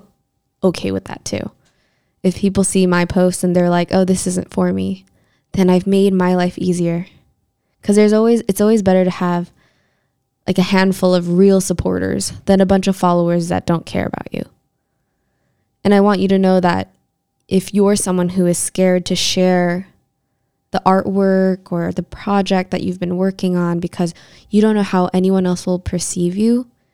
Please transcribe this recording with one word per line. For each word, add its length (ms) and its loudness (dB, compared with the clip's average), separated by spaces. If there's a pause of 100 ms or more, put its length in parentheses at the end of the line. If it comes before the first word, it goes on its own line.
(640)
okay 300 -2
with 140 -8
that 180 -14
too. 260 -10 (720)
If 140 0
people 280 0
see 220 0
my 180 2
post 380 0
and 140 0
they're 140 2
like, 220 0
"Oh, 120 4
this 220 -2
isn't 260 -6
for 200 0
me," 320 -6 (480)
then 160 2
I've 180 2
made 260 2
my 240 2
life 220 -2
easier. 480 -2 (760)
'Cause 120 2
there's 180 6
always, 340 2
it's 140 -2
always 200 2
better 220 4
to 60 0
have, 420 -4 (920)
like, 100 -2
a 60 2
handful 520 0
of 220 -2
real 240 4
supporters 720 -4 (140)
than 160 4
a 40 2
bunch 200 2
of 100 0
followers 520 0
that 180 -4
don't 180 -2
care 220 -6
about 260 -10
you. 120 -8 (1400)
And 80 4
I 80 6
want 200 2
you 80 0
to 100 2
know 220 4
that 280 0 (580)
if 280 -2
you're 200 4
someone 360 -2
who 160 0
is 100 2
scared 500 0
to 80 -4
share 760 0 (840)
the 160 -4
artwork 840 0
or 220 -4
the 100 -6
project 680 -2
that 120 -4
you've 160 -6
been 200 -4
working 360 -2
on 260 -2
because 340 -4 (340)
you 140 2
don't 120 2
know 80 0
how 300 0
anyone 340 2
else 200 -4
will 120 -2
perceive 580 -4
you, 300 0 (280)